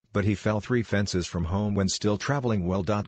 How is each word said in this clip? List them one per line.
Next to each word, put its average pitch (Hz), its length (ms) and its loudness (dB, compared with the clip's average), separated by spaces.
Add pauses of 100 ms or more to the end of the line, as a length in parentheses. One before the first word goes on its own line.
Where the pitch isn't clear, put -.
(120)
but 104 120 2
he 101 120 2
fell 107 240 0
three 120 240 0
fences 98 420 0
from 85 200 -2
home 101 280 0
when 98 140 2
still 104 280 0
travelling 113 520 0
well. 92 160 0 (240)